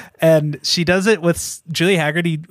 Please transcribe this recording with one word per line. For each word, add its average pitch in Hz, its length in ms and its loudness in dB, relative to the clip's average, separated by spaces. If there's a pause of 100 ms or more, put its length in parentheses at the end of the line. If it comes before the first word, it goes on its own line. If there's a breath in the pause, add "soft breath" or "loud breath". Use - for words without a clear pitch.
(200 loud breath)
And 151 420 2
she - 220 -2
does 185 220 0
it 214 140 2
with 170 160 2
s-, - 340 -12
Julie 175 260 0
Haggerty 160 440 -2 (100)